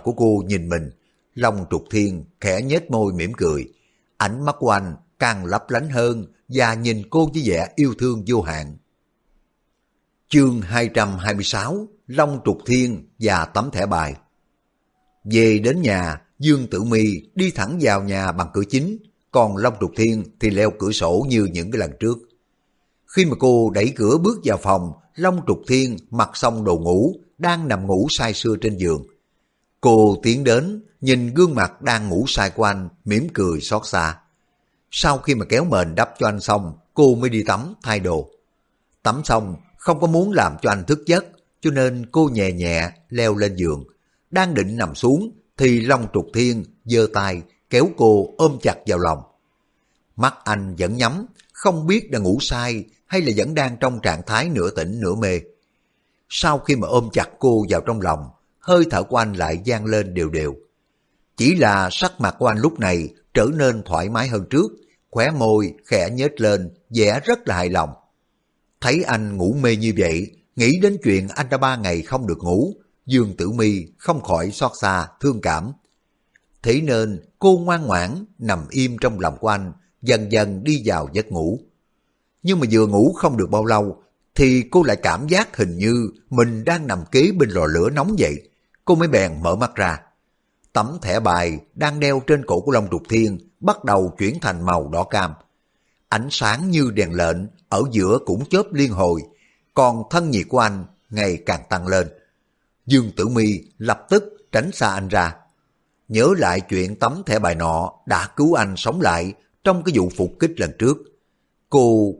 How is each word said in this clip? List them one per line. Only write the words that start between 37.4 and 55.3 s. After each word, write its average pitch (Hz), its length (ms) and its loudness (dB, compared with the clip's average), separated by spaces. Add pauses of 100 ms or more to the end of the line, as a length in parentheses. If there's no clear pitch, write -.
tắm, 117 400 -2
thay 107 180 -2
đồ. 85 300 -2 (720)
Tắm 123 220 0
xong, 120 320 0 (200)
không 160 240 0
có 170 60 2
muốn 175 260 2
làm 139 300 2
cho 117 80 2
anh 98 140 -2
thức 147 220 0
giấc, 175 180 2 (360)
cho 160 100 0
nên 127 420 0
cô 160 200 4
nhẹ 98 200 0
nhẹ 85 380 -2 (180)
leo 113 280 0
lên 101 200 -2
giường. 78 280 -2 (460)
Đang 180 240 0
định 104 220 -2
nằm 87 180 -4
xuống, 139 360 0 (260)
thì 123 240 2
Long 120 320 0
Trục 90 220 -2
Thiên 117 300 0 (200)
giơ 113 280 2
tay, 95 300 -4 (280)
kéo 135 260 4
cô 110 420 4
ôm 160 240 2
chặt 95 120 0 (120)
vào 95 120 0
lòng. 80 240 0 (920)
Mắt 120 180 0 (100)
anh 98 340 -4
vẫn 92 180 -2
nhắm, 139 300 -2 (260)
không 165 340 -2
biết 208 240 0
đã 127 80 -2
ngủ 95 220 0
say 120 440 -6 (220)
hay 190 140 -2
là 135 160 0
vẫn 123 180 -2
đang 131 260 -2
trong 123 200 -2
trạng 87 260 -4
thái 120 220 -2
nửa 101 220 -2
tỉnh 95 300 -6
nửa 92 140 -2
mê. 95 260 -2 (880)